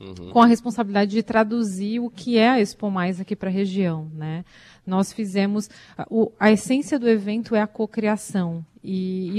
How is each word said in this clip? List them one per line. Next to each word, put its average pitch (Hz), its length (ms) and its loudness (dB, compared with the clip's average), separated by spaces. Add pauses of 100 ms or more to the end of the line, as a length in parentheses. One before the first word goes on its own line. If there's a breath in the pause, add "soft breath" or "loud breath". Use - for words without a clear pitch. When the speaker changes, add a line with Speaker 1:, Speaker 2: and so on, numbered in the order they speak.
Speaker 1:
Uhum. 185 320 -14
Speaker 2:
com 233 100 8
a 240 40 10
responsabilidade 208 680 2
de 220 100 2
traduzir 214 760 -2
o 240 100 -6
que 240 260 -2
é 220 140 6
a 254 100 4
Expo 202 300 -2
Mais 185 300 -2
aqui 196 160 -6
pra 196 120 -6
região, 185 640 -2
né? 156 320 -8 (400 loud breath)
Nós 190 280 0
fizemos, 202 580 -2 (260 loud breath)
a, - 140 -8
o, 226 280 2
a 208 120 6
essência 262 480 2
do 233 100 0
evento 220 460 0
é 214 80 2
a 214 40 -2
cocriação, 208 1000 -4 (200)
e 185 520 -4